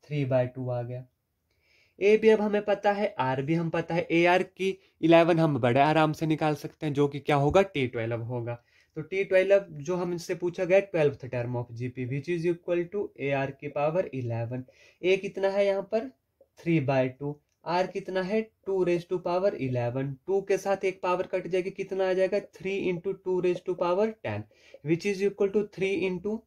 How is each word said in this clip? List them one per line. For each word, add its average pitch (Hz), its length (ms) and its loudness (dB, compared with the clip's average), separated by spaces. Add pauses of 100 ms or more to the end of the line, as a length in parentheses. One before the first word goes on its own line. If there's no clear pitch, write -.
थ्री 143 220 -4
बाई 127 220 2
टू 127 220 -8
आ 123 120 -4
गया। 123 220 -10 (960)
ए 208 180 6
भी 220 120 6
अब 214 120 6
हमें 208 240 0
पता 202 260 2
है, 202 160 -2 (120)
आर 131 220 0
भी 143 120 0
हम 165 160 0
पता 165 260 -2
है, 175 160 0
एआर 175 320 4
की 185 260 -4 (320)
इलेवन 165 380 6
हम 156 200 2
बड़े 123 220 4
आराम 156 320 4
से 160 120 -4
निकाल 156 300 0
सकते - 300 -12
हैं, 147 80 -2
जो 143 140 2
कि 139 120 -4
क्या 147 160 0
होगा? 147 280 4
टी 143 240 -2
ट्वेल्व 117 360 -4
होगा। 120 300 -6 (440)
तो 156 40 -10
टी 190 220 -4
ट्वेल्व 190 420 4 (160)
जो 165 140 -4
हमसे 175 400 -4
पूछा 180 300 -4
गया 185 200 6
ट्वेल्फ्थ 147 400 0
term 123 300 -6
of 120 180 -8
जीपी, 123 360 -8
which 139 220 -6
is 170 160 -2
equal 175 380 -2 (100)
to 208 120 -4 (140)
एआर 135 300 -2
की - 180 -14
पावर 156 440 -2
इलेवन। 120 520 -6 (360)
ए 185 160 2
कितना 196 320 -2
है 196 160 2
यहाँ 196 260 -2
पर? 233 180 -2 (500)
थ्री 165 220 0
बाई 131 280 2
टू। 147 280 -8 (280)
आर 175 220 0
कितना 185 340 -6
है? 208 200 0 (240)
टू 190 200 0
raise 175 200 0
to 185 160 -4
power 185 280 0 (120)
eleven। 131 520 -2 (140)
टू 196 140 0
के 196 160 0
साथ 196 280 -2
एक 185 180 -2
पावर 180 240 0
कट 180 200 -4
जाएगी, 185 240 -2
कितना 190 380 -2
आ 185 40 2
जाएगा? 190 260 2
थ्री 196 360 -8 (160)
into 180 220 -4 (120)
टू 185 160 0
raise 180 200 0
to 180 200 -4
power 185 240 2 (200)
ten, 107 180 -4 (420)
which 170 220 0
is 196 160 -2
equal 196 320 0
to 208 80 2 (120)
three 190 160 -2 (180)
into 196 380 -4